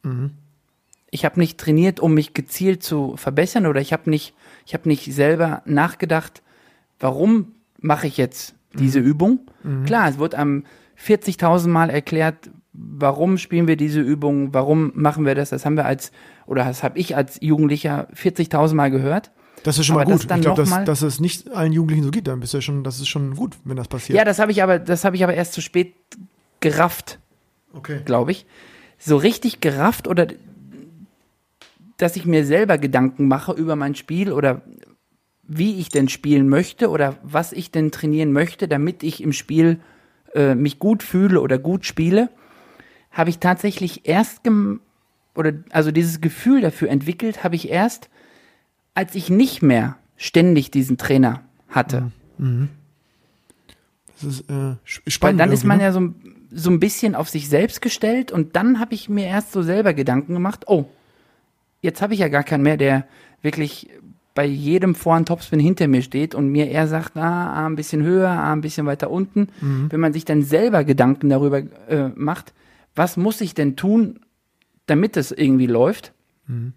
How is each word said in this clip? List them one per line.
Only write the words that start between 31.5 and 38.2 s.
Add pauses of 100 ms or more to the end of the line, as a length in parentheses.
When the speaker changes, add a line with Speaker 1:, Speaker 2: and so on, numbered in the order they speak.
Speaker 2:
dass
ich
mir
selber
Gedanken
mache
über
mein
Spiel
oder (800)
wie
ich
denn
spielen
möchte
oder
was
ich
denn
trainieren